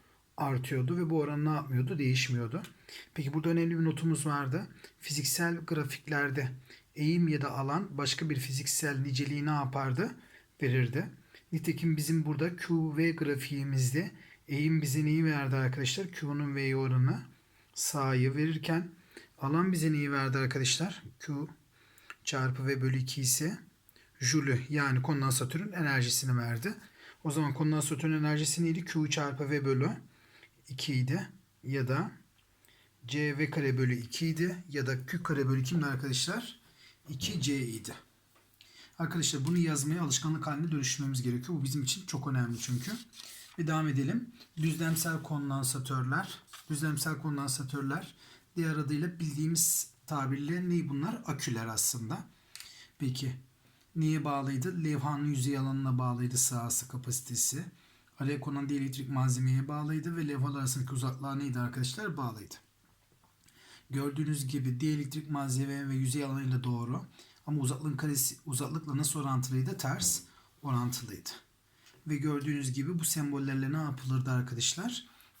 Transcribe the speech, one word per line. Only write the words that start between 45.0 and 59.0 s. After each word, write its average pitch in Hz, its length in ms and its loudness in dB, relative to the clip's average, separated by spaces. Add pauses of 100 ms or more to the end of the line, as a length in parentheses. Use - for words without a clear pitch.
kondansatörler. 135 1160 -2 (300)
Düzlemsel 151 480 0
kondansatörler 139 960 -2 (400)
diğer 160 200 2
adıyla 151 440 0
bildiğimiz 156 720 2 (180)
tabirle 147 640 0
ne 160 200 2
bunlar? 156 360 -2
Aküler 123 400 -2
aslında. 113 600 -2 (720)
Peki 131 380 -2 (600)
neye 156 280 2
bağlıydı? 143 600 -2
Levhanın 147 460 0
yüzey 139 280 2
alanına 135 400 0
bağlıydı 123 400 0
sahası, 120 500 0
kapasitesi. 127 800 -4 (540)
Araya 143 200 -2
konan 139 300 -4
dielektrik 135 400 -2